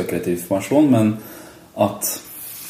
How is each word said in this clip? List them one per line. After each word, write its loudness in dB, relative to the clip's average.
søker -2
etter -2
informasjon, 2
men 4
at, -2